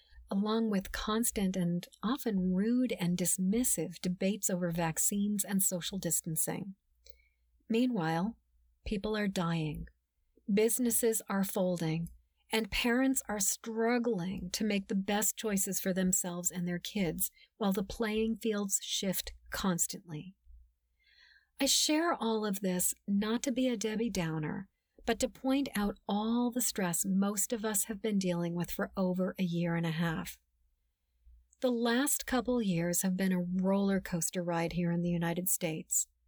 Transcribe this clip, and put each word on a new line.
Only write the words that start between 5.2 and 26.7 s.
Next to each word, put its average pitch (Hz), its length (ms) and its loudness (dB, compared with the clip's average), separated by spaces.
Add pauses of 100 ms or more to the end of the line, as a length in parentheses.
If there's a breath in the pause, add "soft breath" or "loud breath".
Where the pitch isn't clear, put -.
and 190 180 0
social 185 340 -4
distancing. 180 760 -2 (960 loud breath)
Meanwhile, 220 680 2 (500)
people 214 300 -2
are 208 140 0
dying, 165 580 0 (680)
businesses 226 760 4
are 196 160 2
folding, 170 640 0 (400)
and 220 220 0
parents 254 560 2
are 208 140 -2
struggling 220 1120 0
to - 100 -2
make 202 240 0
the 208 80 -2
best 202 400 0
choices 196 460 -2
for 190 100 0
themselves 180 580 0
and 175 160 -4
their 175 140 -2
kids 180 500 -2 (280 soft breath)
while 196 160 2
the 202 100 0
playing 220 540 -2
fields 208 440 -2
shift - 520 -4 (180)
constantly. 175 840 -4 (1300 soft breath)
I 277 60 0
share 311 480 4
all 220 320 0
of 202 160 -2
this 180 320 0 (120)
not 214 380 0
to 277 80 0
be 254 160 0
a 247 80 0
Debbie 220 340 -2
Downer, 170 600 -2 (360)
but 226 140 0
to 262 80 2
point 269 480 -2
out 202 220 0 (100)
all 226 420 2
the 240 120 -2
stress 180 440 0